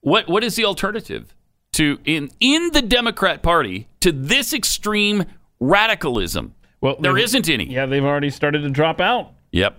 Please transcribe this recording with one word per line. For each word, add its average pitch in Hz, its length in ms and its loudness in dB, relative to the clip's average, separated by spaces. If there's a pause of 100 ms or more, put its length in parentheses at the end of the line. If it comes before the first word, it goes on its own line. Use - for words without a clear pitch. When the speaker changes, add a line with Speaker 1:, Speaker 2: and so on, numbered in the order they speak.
Speaker 1:
What, 175 280 2
what 185 140 2
is 233 120 -2
the 220 100 0
alternative 190 680 -6 (400)
to 147 320 2
in, 147 340 -2
in 311 320 2
the 302 100 4
Democrat 226 640 0
Party 123 440 0 (120)
to 180 120 4
this 156 420 0
extreme 208 720 0 (340)
radicalism? 135 960 0 (280)
Speaker 2:
Well, 135 180 0
Speaker 1:
There 180 140 2
Speaker 2:
they've 202 120 2
Speaker 1:
isn't 226 240 0
any. 120 160 0
Speaker 2:
Yeah, 131 200 -4
they've 139 180 0
already 143 260 0
started 147 320 -2
to 147 80 -4
drop 151 320 0
out. 226 300 -2 (200)
Speaker 1:
Yep. 95 280 2